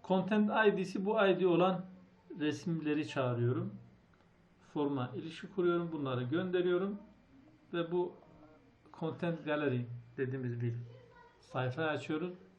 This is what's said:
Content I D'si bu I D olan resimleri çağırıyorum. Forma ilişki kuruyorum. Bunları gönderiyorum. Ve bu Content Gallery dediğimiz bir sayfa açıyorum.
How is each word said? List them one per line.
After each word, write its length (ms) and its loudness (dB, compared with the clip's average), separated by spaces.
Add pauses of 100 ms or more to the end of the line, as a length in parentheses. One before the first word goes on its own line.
Content 480 2 (160)
I 100 6
D'si 280 -4
bu 220 4
I 120 4
D 80 4
olan 380 4 (540)
resimleri 680 -2
çağırıyorum. 680 0 (1000)
Forma 420 0
ilişki 360 -10
kuruyorum. 400 2
Bunları 320 -2
gönderiyorum. 760 0 (760)
Ve 180 -2
bu 240 0 (840)
Content 460 -4
Gallery 360 0 (360)
dediğimiz 440 -4
bir 140 -2 (640)
sayfa 440 -4
açıyorum. 520 -4 (240)